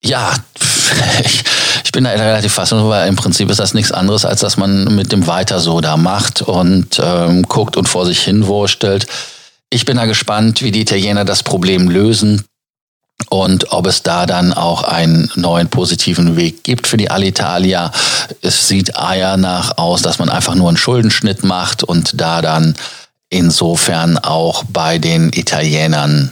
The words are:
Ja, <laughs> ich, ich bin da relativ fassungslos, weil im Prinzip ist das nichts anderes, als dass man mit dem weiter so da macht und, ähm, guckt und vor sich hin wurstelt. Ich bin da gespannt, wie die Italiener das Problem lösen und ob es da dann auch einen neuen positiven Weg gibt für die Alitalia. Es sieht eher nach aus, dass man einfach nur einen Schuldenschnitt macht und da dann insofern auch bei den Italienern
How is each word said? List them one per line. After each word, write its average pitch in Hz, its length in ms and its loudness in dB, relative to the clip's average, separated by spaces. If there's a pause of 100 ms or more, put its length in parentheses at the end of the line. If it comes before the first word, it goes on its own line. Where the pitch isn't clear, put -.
Ja, 123 300 -2 (460)
<laughs> - 440 0
ich, - 200 -2 (400)
ich - 80 -4
bin 127 140 2
da 120 60 0
relativ 107 420 0
fassungslos, 107 360 2
weil 98 200 2
im 95 60 2
Prinzip 101 340 0
ist 104 100 0
das 98 140 -2
nichts 104 180 0
anderes, 101 340 0
als 101 140 0
dass 104 180 0
man 98 380 2
mit 95 160 0
dem 95 160 2
weiter 90 320 -2
so 82 220 0
da 78 160 0
macht 95 440 -2
und, 92 600 0
ähm, 87 400 2
guckt - 340 0
und 92 120 0
vor 90 160 0
sich 90 160 0
hin 104 260 2
wurstelt. 101 600 0 (600)
Ich 120 140 0
bin 131 140 0
da 117 80 0
gespannt, 110 560 0
wie 131 100 -2
die 107 100 0
Italiener 101 440 0
das 98 180 -2
Problem 90 460 2
lösen 104 560 2 (840)
und 92 440 0
ob 90 120 0
es - 180 0
da 87 220 0
dann 180 280 0
auch - 300 -2
einen - 520 2
neuen 85 320 0
positiven 87 720 0
Weg 82 260 -2
gibt - 240 -2
für - 80 0
die 104 160 0
Alitalia. 92 800 0 (500)
Es - 280 0
sieht 98 260 0
eher 95 400 -2
nach 90 420 -2
aus, 175 260 0
dass 82 160 -2
man 85 100 0
einfach - 260 -2
nur 90 140 4
einen 82 80 2
Schuldenschnitt 110 680 0
macht 90 400 -2
und - 380 -2
da 82 200 0
dann 80 340 2 (540)
insofern 85 880 0
auch - 520 -2
bei 165 300 -2
den 156 340 2
Italienern 76 1000 0